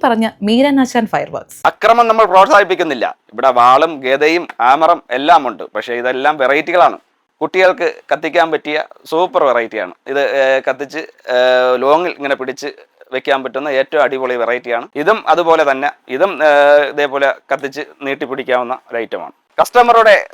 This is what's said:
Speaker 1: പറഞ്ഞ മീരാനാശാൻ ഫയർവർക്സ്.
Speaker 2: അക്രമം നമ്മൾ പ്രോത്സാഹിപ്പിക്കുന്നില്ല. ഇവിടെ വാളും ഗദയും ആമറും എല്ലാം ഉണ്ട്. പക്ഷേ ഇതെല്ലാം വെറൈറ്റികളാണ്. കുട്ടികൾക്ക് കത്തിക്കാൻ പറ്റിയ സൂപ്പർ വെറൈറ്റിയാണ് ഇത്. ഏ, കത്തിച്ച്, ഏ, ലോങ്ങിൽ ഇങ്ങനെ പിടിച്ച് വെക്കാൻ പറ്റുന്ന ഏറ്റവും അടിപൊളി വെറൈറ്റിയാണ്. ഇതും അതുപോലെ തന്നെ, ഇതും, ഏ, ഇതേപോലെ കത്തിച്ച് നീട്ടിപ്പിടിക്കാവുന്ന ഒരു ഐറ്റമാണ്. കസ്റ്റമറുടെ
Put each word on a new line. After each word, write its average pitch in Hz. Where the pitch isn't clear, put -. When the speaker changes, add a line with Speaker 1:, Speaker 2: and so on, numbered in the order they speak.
Speaker 1:
പറഞ്ഞ 226
മീരാനാശാൻ 247
ഫയർവർക്സ്. -
Speaker 2:
അക്രമം 233
നമ്മൾ 220
പ്രോത്സാഹിപ്പിക്കുന്നില്ല. 180
ഇവിടെ 123
വാളും 131
ഗദയും 147
ആമറും 160
എല്ലാം 143
ഉണ്ട്. 87
പക്ഷേ 113
ഇതെല്ലാം 127
വെറൈറ്റികളാണ്. 147
കുട്ടികൾക്ക് 180
കത്തിക്കാൻ 160
പറ്റിയ 151
സൂപ്പർ 170
വെറൈറ്റിയാണ് 113
ഇത്. 139
ഏ, 135
കത്തിച്ച്, 135
ഏ, 127
ലോങ്ങിൽ 147
ഇങ്ങനെ 139
പിടിച്ച് 131
വെക്കാൻ 135
പറ്റുന്ന 131
ഏറ്റവും 139
അടിപൊളി 131
വെറൈറ്റിയാണ്. 123
ഇതും 190
അതുപോലെ 160
തന്നെ, 135
ഇതും, 156
ഏ, 147
ഇതേപോലെ 139
കത്തിച്ച് 135
നീട്ടിപ്പിടിക്കാവുന്ന 127
ഒരു 117
ഐറ്റമാണ്. 95
കസ്റ്റമറുടെ 226